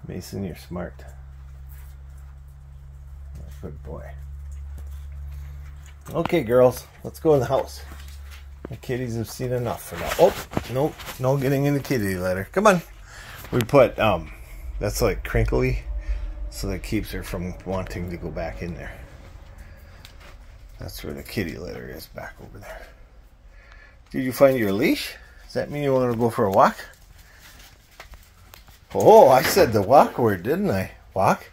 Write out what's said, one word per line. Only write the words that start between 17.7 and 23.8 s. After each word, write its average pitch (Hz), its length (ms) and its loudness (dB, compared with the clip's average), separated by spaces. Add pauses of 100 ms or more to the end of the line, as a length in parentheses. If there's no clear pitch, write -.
to 85 60 -8
go 82 140 -10
back 82 320 -8
in 85 120 -8
there. - 180 -14 (1900)
That's - 260 -14
where 76 100 -8
the 69 80 -12
kitty 82 340 -6
litter 60 320 -12
is, 80 180 -14
back - 360 -14
over - 160 -18
there. - 280 -16 (1200)